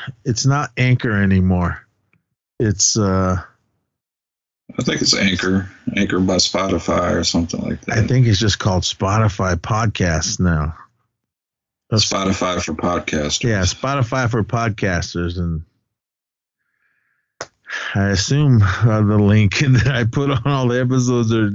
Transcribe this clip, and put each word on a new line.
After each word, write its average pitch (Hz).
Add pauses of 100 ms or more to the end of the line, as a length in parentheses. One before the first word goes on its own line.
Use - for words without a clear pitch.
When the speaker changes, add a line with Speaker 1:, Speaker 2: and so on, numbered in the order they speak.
(260)
Speaker 1:
it's 123
not 143
Anchor 127
anymore. 92 (800)
It's, 107
uh, 95 (1400)
Speaker 2:
I 131
think 160
it's -
Anchor, 92 (260)
Anchor 95
by 95
Spotify 82
or 85
something -
like -
that. -
Speaker 1:
I 113
think 123
it's 101
just 104
called 92
Spotify 98
Podcasts 92
now. 80 (1160)
Speaker 2:
Spotify 95
for 80
podcasters. 87
Speaker 1:
Yeah, 110
Spotify 131
for 113
podcasters. 87
And 82 (2250)
I 101
assume, 127
uh, 107
the 104
link 104
<laughs> -
that 127
I 120
put 139
on 135
all 135
the 123
episodes, 123
are, 110